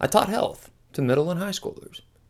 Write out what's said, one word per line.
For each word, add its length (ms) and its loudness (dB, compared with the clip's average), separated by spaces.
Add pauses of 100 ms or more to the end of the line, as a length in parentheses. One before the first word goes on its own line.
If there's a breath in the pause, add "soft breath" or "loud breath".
I 60 2
taught 240 4
health 400 -2 (220)
to 100 -4
middle 280 2
and 80 -4
high 120 -4
schoolers. 500 -10 (280)